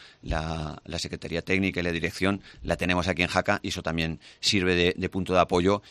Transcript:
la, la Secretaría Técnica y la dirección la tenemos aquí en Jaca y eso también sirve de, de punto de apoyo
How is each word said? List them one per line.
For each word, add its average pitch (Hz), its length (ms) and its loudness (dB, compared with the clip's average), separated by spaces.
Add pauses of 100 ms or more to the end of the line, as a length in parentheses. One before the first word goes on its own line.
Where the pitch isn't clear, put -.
(200)
la, 80 640 -6
la 85 140 -8
Secretaría 82 440 -6
Técnica 95 360 0
y 87 60 0
la 87 80 0
dirección 92 480 0 (220)
la 85 140 0
tenemos 87 300 0
aquí 87 160 0
en 87 60 2
Jaca 98 340 2
y 98 60 -6
eso 90 140 -6
también 82 360 -2 (220)
sirve 92 340 2
de, 87 220 4
de 92 120 -4
punto 90 260 -2
de 90 60 6
apoyo 95 500 2